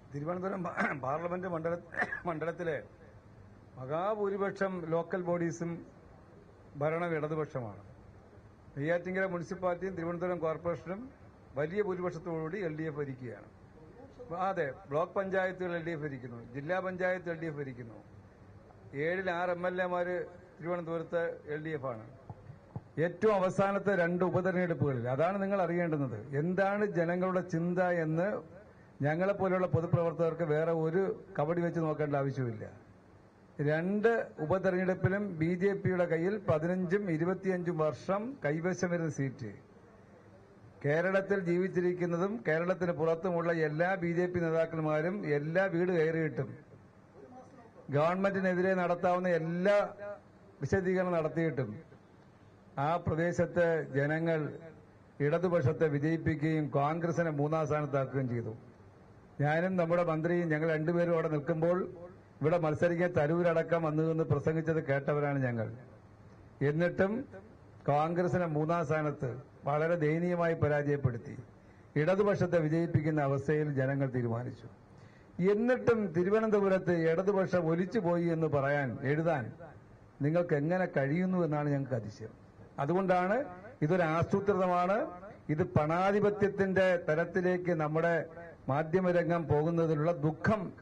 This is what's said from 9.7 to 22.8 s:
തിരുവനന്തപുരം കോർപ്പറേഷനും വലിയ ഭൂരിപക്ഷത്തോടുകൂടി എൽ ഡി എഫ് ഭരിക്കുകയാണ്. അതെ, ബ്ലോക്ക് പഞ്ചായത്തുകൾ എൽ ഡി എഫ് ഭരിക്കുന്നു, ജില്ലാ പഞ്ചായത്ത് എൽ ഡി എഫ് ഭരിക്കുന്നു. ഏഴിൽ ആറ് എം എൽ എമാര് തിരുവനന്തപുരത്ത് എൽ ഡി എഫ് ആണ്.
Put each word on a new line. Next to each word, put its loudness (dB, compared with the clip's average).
തിരുവനന്തപുരം -4
കോർപ്പറേഷനും -6
വലിയ -2
ഭൂരിപക്ഷത്തോടുകൂടി -4
എൽ -4
ഡി -6
എഫ് -4
ഭരിക്കുകയാണ്. -8
അതെ, -2
ബ്ലോക്ക് 0
പഞ്ചായത്തുകൾ -2
എൽ -6
ഡി -4
എഫ് -6
ഭരിക്കുന്നു, -10
ജില്ലാ -4
പഞ്ചായത്ത് -2
എൽ -4
ഡി -8
എഫ് -6
ഭരിക്കുന്നു. -10
ഏഴിൽ -2
ആറ് -2
എം -4
എൽ -2
എമാര് -2
തിരുവനന്തപുരത്ത് -4
എൽ -6
ഡി -6
എഫ് -6
ആണ്. -10